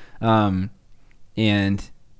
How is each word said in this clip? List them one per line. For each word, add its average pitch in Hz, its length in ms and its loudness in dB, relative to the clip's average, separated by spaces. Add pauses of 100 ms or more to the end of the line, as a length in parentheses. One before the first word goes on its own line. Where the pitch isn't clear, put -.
(220)
Um, 104 480 2 (680)
and 101 460 2 (360)